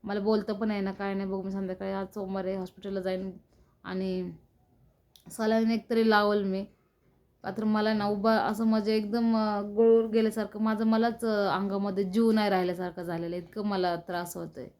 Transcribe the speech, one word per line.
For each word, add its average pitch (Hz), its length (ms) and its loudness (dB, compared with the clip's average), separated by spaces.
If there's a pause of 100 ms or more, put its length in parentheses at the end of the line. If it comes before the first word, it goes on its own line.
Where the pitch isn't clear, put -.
मला 202 160 -4
बोलतं 214 340 0
पण 214 180 -2
आहे 202 100 -2
ना, 190 100 -2
काय 196 220 -6
नाही. 196 160 -4
बघू 196 120 -4
मी 190 100 -6
संध्याकाळी, 190 400 -6
आज 196 220 -4
सोमवार 190 320 -6
आहे, 190 100 -2
हॉस्पिटलला 190 440 -8
जाईन 185 320 -4 (520)
आणि 185 480 -4 (1000)
सलाईन 226 400 2
एक 220 180 -2
तरी 226 200 4
लावल 208 340 4
मी. 196 200 -2 (800)
का 190 80 -6
तर 214 120 -4
मला 214 300 2
ना 208 140 0
उभा 208 260 2
असं 220 320 0
म्हणजे 220 300 2
एकदम, 220 420 0
अ, 214 240 0
गुळूर 226 440 4
गेल्यासारखं, 220 560 -2
माझं 220 240 0
मलाच, 226 400 2
अ, 208 280 2
अंगामध्ये 196 500 -2
जीव 220 280 2
नाही 214 180 4
राहिल्यासारखं 180 540 -2
झालेलं 170 320 -4
आहे, 175 100 -8
इतकं 208 200 -8
मला 185 300 0
त्रास 175 420 -6
होतोय. 160 300 -10 (120)